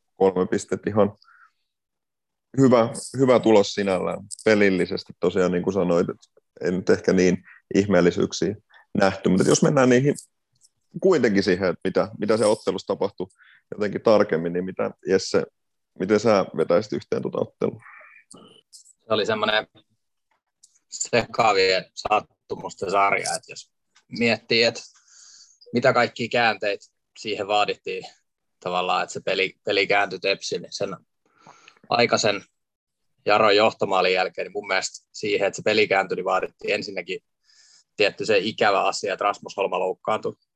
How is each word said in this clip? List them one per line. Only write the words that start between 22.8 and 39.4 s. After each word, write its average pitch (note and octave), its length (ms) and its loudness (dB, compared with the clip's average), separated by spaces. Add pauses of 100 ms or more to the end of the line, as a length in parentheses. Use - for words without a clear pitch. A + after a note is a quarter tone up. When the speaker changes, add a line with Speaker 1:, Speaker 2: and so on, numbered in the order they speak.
Speaker 2:
sarja, G2 440 0
että - 160 -14
jos - 200 -20 (480)
miettii, A#2 440 0
että A#2 180 0 (920)
mitä A#2+ 200 2
kaikkia A#2+ 380 -2
käänteitä G#2+ 540 -2 (340)
siihen G2+ 280 -8
vaadittiin G2 560 -2 (560)
tavallaan, F2+ 440 -2
että - 100 -10
se - 120 -12
peli, F#2+ 280 -2 (120)
peli G2 220 0
kääntyi G2 320 -2
Tepsin F#2+ 500 -6
sen G2 280 -8 (920)
aikaisen A2 540 0 (840)
Jaron G#2 300 4
johtomaalin G2 580 2
jälkeen, F#2 320 -2
niin F#2 80 -14
mun G2+ 140 -10
mielestä F#2+ 440 -6
siihen, G2+ 360 -2
että F2+ 80 -6
se - 100 -12
peli G#2+ 220 2
kääntyi, F#2 280 0
niin F2+ 100 -6
vaadittiin F#2+ 480 -4
ensinnäkin F#2 460 -8 (760)
tietty G2 300 0
se G#2 120 2
ikävä G2 460 0
asia, F#2+ 300 -4
että G2 100 -4
Rasmus G2+ 340 -4